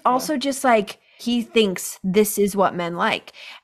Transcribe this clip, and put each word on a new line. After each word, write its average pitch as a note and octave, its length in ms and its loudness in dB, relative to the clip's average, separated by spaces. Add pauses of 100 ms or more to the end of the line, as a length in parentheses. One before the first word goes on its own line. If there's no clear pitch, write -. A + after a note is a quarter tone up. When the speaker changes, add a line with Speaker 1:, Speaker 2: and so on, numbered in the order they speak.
Speaker 1:
Yeah. A#3+ 80 4
Speaker 2:
also C4 240 -2
just, C4+ 280 -4
like, A3 340 2 (200)
he A#3+ 240 -2
thinks G#3+ 600 0
this G#3 360 2
is G3+ 180 2
what F#3+ 180 2
men F3 220 -6
like. - 360 -2 (320)